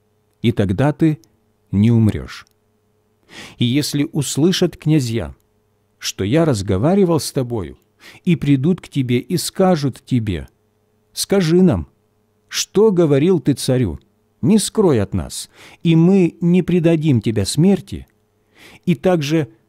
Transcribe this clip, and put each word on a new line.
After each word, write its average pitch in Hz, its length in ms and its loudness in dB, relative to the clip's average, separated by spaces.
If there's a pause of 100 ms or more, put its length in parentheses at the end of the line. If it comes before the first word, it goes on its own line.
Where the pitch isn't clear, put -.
(440)
и 117 80 0
тогда 104 420 0
ты 156 260 0 (520)
не 101 180 2
умрёшь. 104 560 0 (1120)
И 123 80 0
если 143 460 -2
услышат 165 680 -2
князья, 113 580 -2 (600)
что - 260 -8
я 139 220 0
разговаривал 143 760 0
с - 120 -10
тобою, 117 480 -8 (460)
и 175 100 2
придут 143 440 0
к - 80 -20
тебе 123 300 -2
и 180 200 -4
скажут 165 680 -2
тебе: 107 420 -4 (680)
«Скажи 180 500 0
нам, 107 240 0 (600)
что - 440 0
говорил 165 480 2
ты 143 140 0
царю? 123 460 -2 (440)
Не 202 160 4
скрой 175 420 0
от 95 140 -6
нас, 73 340 -8 (320)
и 165 140 2
мы 175 460 4
не 175 200 2
предадим 160 600 2
тебя 110 240 -2
смерти. 156 600 0 (800)
И 175 80 0
также, 156 540 -2 (220)